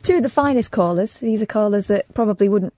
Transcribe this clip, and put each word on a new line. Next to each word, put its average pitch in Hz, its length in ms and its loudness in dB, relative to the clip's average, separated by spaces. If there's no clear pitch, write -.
two 359 140 2
of 262 80 2
the 269 40 0
finest 277 440 0
callers. 180 460 0
These 220 220 -2
are 214 60 -2
callers 202 400 0
that - 280 -2
probably 208 340 2
wouldn't, 196 300 0